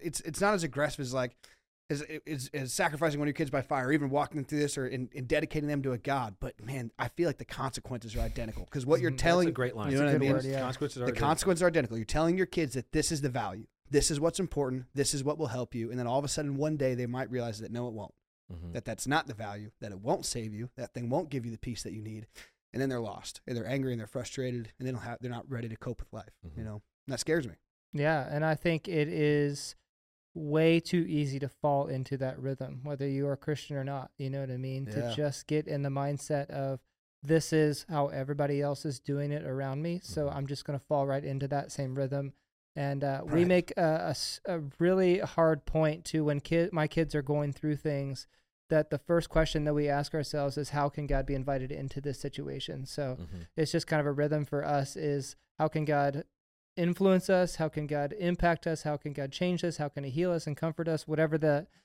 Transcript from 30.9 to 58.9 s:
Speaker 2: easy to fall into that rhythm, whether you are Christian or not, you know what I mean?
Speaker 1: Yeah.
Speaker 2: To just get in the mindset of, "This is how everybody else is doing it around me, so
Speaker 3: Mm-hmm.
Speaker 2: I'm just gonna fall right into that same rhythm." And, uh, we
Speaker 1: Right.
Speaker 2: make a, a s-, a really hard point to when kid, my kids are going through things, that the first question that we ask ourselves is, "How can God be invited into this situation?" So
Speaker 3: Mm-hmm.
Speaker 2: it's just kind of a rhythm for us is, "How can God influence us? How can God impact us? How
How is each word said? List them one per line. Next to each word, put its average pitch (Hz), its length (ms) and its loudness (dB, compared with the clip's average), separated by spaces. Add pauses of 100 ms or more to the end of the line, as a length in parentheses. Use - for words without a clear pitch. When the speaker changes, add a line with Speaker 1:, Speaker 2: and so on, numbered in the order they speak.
Speaker 2:
easy 147 320 0
to 139 100 -4
fall 143 400 0
into 135 280 -4
that 131 220 -4
rhythm, 131 440 -6
whether 143 240 -4
you 139 220 0
are 139 80 0
Christian 143 400 -4
or 135 80 -4
not, 135 320 -6
you 135 140 -6
know 139 100 -4
what 135 100 -6
I 127 60 -6
mean? 131 300 -6
Speaker 1:
Yeah. 113 240 -2
Speaker 2:
To 113 40 -4
just 147 320 -2
get 151 220 0
in 143 140 -2
the 139 80 0
mindset 139 580 -2
of, 135 320 -4 (420)
"This 156 300 4
is 151 380 4
how 143 180 2
everybody 143 540 0
else 143 240 -2
is 135 120 -2
doing 143 340 -2
it 151 120 -4
around 135 380 -4
me, 170 200 -2
so 151 240 -2
Speaker 3:
Mm-hmm. 143 120 -4
Speaker 2:
I'm 139 80 -2
just 139 180 -8
gonna 143 140 -4
fall 139 280 2
right 139 180 0
into 139 240 -2
that 143 240 -2
same 131 220 -4
rhythm." 139 380 -2 (420)
And, 139 300 -2
uh, 139 220 0
we 156 140 4
Speaker 1:
Right. 180 80 6
Speaker 2:
make 180 280 4
a, 185 60 2 (240)
a 165 40 0
s-, - 360 -6
a 170 140 -2 (180)
really 180 400 6
hard 160 480 2
point 160 400 2
to 156 180 0
when 147 160 2
kid, 170 320 2
my 156 160 2
kids 160 260 0
are 147 60 2
going 147 320 0
through 151 240 -2
things, 139 500 -4 (440)
that 156 180 4
the 147 80 0
first 170 320 2
question 160 360 2
that 147 100 2
we 147 120 2
ask 143 280 0
ourselves 143 420 -2
is, 147 140 -4
"How 143 180 2
can 147 180 -4
God 135 200 2
be 139 80 -2
invited 135 360 -2
into 139 300 -6
this 139 180 -4
situation?" 139 680 -6
So 131 340 -4
Speaker 3:
Mm-hmm. 87 220 -10 (120)
Speaker 2:
it's 156 180 2
just 165 140 0
kind 156 140 2
of 143 60 0
a 143 60 2
rhythm 147 340 2
for 143 180 -2
us 143 320 0
is, 143 400 -2 (220)
"How 156 100 2
can 156 160 0
God 143 400 2 (500)
influence 185 540 4
us? 180 280 4
How 160 120 0
can 151 180 -4
God 143 320 -2
impact 175 480 2
us? 160 180 0
How 151 120 0